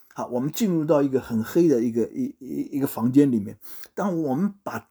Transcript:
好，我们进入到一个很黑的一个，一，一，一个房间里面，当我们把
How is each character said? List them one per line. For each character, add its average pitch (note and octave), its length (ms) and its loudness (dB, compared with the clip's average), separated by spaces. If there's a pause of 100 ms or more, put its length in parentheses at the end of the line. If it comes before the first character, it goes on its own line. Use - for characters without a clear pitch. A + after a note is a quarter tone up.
(120)
好， A2+ 140 -8
我 A#2+ 140 -4
们 C#3+ 100 -2
进 A3 180 -2
入 E3 160 2
到 D3+ 160 4
一 C#3+ 80 2
个 C3 120 2
很 A2+ 220 -2
黑 E3+ 260 4
的 B2 140 4
一 A#2+ 100 -2
个， A2+ 160 0
一， - 320 -6
一， C#3+ 360 -6
一 C#3 40 -2
个 C#3 60 -2
房 B2 260 -2
间 C#3+ 180 6
里 A#2+ 80 2
面， G#2 200 -8 (360)
当 F3+ 280 -2
我 C3+ 120 -2
们 G3 180 -2 (120)
把 - 160 -8 (100)